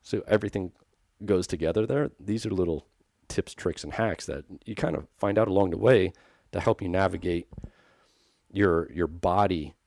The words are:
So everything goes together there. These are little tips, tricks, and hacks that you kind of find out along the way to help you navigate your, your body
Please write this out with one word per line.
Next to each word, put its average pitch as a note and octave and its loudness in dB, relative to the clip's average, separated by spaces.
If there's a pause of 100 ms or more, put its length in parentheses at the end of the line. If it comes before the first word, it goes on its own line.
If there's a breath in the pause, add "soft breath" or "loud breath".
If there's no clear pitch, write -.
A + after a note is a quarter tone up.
So G#2 -4
everything G2+ 0 (520)
goes F#2+ 2
together F2 0
there. C#3 -2
These G#2 -4
are G#2+ -2
little F2 0 (420)
tips, - -6
tricks, - -6
and D2+ -12
hacks G#2+ -4
that C#2+ -10 (200)
you A2 -10
kind D#2+ -4
of - -8 (120)
find G#2 0
out A2 2
along F#2+ 4
the F2+ -4
way G#2 4 (400 soft breath)
to - -4
help A2+ 2
you F#2+ -4
navigate F2+ 0 (1000 loud breath)
your, F2+ 2
your E2+ -2
body F2 0 (120)